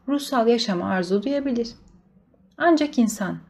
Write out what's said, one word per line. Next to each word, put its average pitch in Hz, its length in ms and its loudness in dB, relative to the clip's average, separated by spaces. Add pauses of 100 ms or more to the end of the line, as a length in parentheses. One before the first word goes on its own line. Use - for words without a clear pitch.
ruhsal 269 400 0
yaşama 202 420 0
arzu 190 340 0
duyabilir. 269 460 -2 (880)
Ancak 302 400 2
insan 196 400 0 (120)